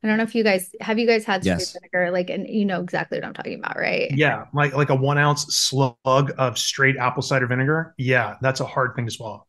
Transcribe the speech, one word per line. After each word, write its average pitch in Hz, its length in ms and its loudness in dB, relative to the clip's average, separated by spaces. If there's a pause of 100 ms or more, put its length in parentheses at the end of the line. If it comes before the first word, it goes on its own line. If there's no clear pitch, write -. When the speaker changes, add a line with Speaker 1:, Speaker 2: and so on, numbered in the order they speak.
Speaker 1:
I - 40 -4
don't 214 100 2
know 220 60 2
if 226 120 -4
you 226 80 2
guys, 190 380 2
have 214 180 -2
you 233 80 2
guys 226 180 4
had 190 180 0
straight 180 160 2
Speaker 2:
Yes. - 160 -6
Speaker 1:
vinegar? 180 360 -2
Like, 180 200 -2
and - 180 -6
you 214 160 0
know 185 160 0
exactly 175 380 -4
what - 80 -6
I'm - 80 -10
talking - 240 -10
about, - 180 -6
right? - 340 -2
Speaker 3:
Yeah, 139 440 0
like, 143 200 2
like 139 140 2
a 151 60 4
one 139 240 2
ounce 147 240 2 (120)
slug 135 840 2
of 127 180 0
straight 135 400 0
apple 123 260 -2
cider 131 240 0
vinegar. 139 520 0
Yeah, 123 420 0
that's 131 200 0
a 139 40 -2
hard 123 320 -2
thing 120 100 -4
to 110 60 -6
swallow. 107 360 -12